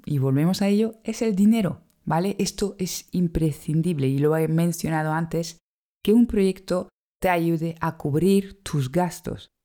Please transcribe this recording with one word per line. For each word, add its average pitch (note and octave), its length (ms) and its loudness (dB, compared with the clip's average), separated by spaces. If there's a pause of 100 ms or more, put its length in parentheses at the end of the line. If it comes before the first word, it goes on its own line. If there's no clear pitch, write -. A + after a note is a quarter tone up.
y D3 140 -2
volvemos C#3+ 420 2
a G3 60 2
ello, G#3+ 360 0
es - 180 -6
el A3+ 140 0
dinero, G#3 460 2 (240)
¿vale? E3+ 340 0
Esto G3+ 380 -2
es - 340 -8
imprescindible D#3+ 960 0
y C3+ 120 0
lo D3+ 180 2
he D#3+ 100 0
mencionado D#3+ 680 -2
antes, E3 440 -4 (460)
que G3+ 100 4
un A#3+ 140 6
proyecto F#3+ 640 -2 (300)
te F#3 100 0
ayude E3 520 0
a D#3+ 160 -4
cubrir F#3+ 640 0
tus C3 300 -4
gastos. E3 580 -4 (160)